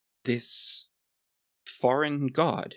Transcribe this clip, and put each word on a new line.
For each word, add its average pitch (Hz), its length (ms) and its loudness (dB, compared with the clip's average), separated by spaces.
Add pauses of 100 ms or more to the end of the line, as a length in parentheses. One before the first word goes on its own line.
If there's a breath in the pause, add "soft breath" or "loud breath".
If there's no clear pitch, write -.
(240)
this - 600 0 (800)
foreign 143 600 0
god? 147 500 0